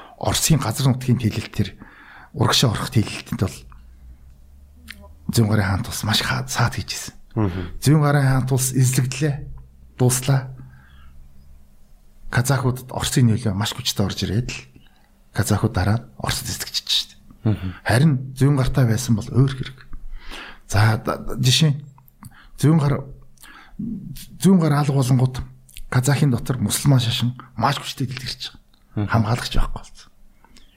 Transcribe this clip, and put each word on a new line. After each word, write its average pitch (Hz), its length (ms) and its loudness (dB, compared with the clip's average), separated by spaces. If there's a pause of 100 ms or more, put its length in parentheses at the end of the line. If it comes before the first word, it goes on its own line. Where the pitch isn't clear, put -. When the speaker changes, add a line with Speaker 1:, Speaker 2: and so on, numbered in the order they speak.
(180)
Speaker 1:
Оросын 95 400 2
газар 123 320 -2
нутгийн 127 300 2
тэлэлт 104 340 -2
тэр 104 160 -2 (640)
урагшаа 113 400 2
орох - 160 -6
тэлэлтэнд - 560 -2
бол - 120 -6 (1700)
зүүн 113 220 2
гарын 104 180 0
хаант 92 220 -4
улс - 160 -8
маш 107 180 0
ха-, 127 220 -4
саад - 320 0
хийжсэн. - 340 -10 (240)
Speaker 2:
Мгм. 92 440 -2
Speaker 1:
Зүүн 151 200 4
гарын 143 240 2
хаант 131 280 0
улс 127 200 0
эзлэгдлээ. 131 600 0 (640)
Дууслаа. 127 520 0 (1800)
Казахуудад 123 560 0
Оросын - 400 2
нөлөө 104 240 0
маш 101 240 -2
хүчтэй - 280 -2
орж - 200 -4
ирээд 98 240 -2
л - 80 -10 (800)
казахууд 104 360 0
дараа 101 280 2
нь - 40 -16 (120)
Оросд - 320 -4
эзлэгдчихэж - 400 -8
штэ. - 260 -4 (300)
Speaker 3:
Мгм. 95 240 0 (160)
Speaker 1:
Харин 135 280 4 (200)
зүүн 143 240 4
гартаа 131 320 2
байсан 110 260 0
бол 98 140 -4
өөр 135 240 4
хэрэг. - 240 -10 (880)
За, 110 320 2
да, - 240 -4
да, - 160 -6
жишээ. 131 400 4 (800)
Зүүн 156 240 4
гар, 135 240 0 (720)
зүүн - 840 0
гар 156 220 4
алга 143 160 0
болонгууд 127 440 2 (520)
Казахын 131 400 4
дотор 127 240 -2
мусульман 127 400 2
шашин 120 400 0 (160)
маш 135 240 0
хүчтэй - 320 -6
дэлгэрч - 400 -10
байгаа. - 80 -20 (400)
Speaker 3:
Мгм. 104 160 0
Speaker 1:
Хамгаалагч 113 400 0
байхгүй - 240 2
болсон. - 320 -20 (680)